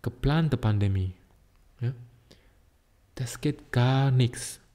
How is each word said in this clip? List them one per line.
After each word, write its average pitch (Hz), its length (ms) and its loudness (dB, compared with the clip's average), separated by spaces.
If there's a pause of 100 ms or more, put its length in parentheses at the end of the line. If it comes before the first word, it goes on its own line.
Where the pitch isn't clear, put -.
geplante 143 560 0
Pandemie. 101 560 0 (680)
Ja? 117 120 -2 (1200)
Das - 260 -8
geht 147 300 -4
gar 135 400 2
nichts. 127 480 0 (160)